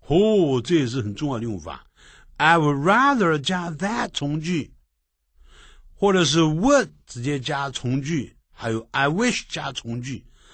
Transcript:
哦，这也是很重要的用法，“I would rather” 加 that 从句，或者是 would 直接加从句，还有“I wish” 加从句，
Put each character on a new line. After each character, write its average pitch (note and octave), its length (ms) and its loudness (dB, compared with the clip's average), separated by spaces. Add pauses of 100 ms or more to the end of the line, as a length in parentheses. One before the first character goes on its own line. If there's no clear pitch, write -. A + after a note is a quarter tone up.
哦， F3 580 4
这 F3 120 0
也 C#3+ 120 4
是 B2 140 -4
很 G2+ 140 -6
重 D3+ 160 -4
要 B2 60 -4
的 A2 60 -6
用 A2 160 -6
法， D2 280 -14 (500)
“I D#3+ 200 6
would D3 240 2
rather” G#3 580 4
加 F3 320 -4
that G3+ 420 -4
从 D3 260 -4
句， D#3+ 320 -4 (1200)
或 G3 180 2
者 F#3 100 4
是 D3 180 2
would E3 480 2 (180)
直 A#2+ 140 -12
接 C#3+ 180 -4
加 C#3 300 -6
从 B2+ 320 -4
句， C3+ 340 -6 (160)
还 - 180 -8
有 A2+ 220 -4
“I C#3 160 0
wish” G#3 420 -2
加 C#3 240 -10
从 A#2 280 -8
句， B2+ 220 -10 (300)